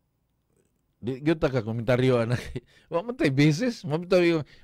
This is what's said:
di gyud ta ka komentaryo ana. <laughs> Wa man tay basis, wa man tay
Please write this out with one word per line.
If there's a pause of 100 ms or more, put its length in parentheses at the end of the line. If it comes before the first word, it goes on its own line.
(1040)
di
gyud
ta
ka
komentaryo
ana. (240)
<laughs>
Wa
man
tay
basis,
wa
man
tay (240)